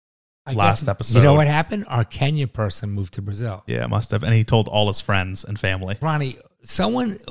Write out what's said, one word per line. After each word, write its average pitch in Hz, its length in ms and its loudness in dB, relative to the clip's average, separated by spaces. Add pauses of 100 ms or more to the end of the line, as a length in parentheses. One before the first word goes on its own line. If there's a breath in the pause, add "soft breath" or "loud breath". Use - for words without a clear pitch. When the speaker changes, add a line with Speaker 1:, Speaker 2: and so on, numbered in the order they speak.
(460)
Speaker 1:
I 135 80 -8
Speaker 2:
last 101 280 2
Speaker 1:
guess, - 60 -2
Speaker 2:
episode. 117 320 0
Speaker 1:
you 120 40 8
know 143 100 8
what 151 140 6
happened? 165 420 -2
Our 123 160 0
Kenya 143 420 0
person 104 420 -4
moved 101 260 -6
to 98 60 -8
Brazil. 101 460 -8
Speaker 2:
Yeah, 113 200 -4
must 107 240 -2
have. 101 120 0
And 113 100 2
he 110 120 4
told 113 240 2
all 107 180 2
his 95 140 -2
friends 95 420 -2
and 104 160 -10
family. 95 420 -4
Speaker 1:
Ronnie, 147 340 -4 (280)
someone 226 540 -2 (140)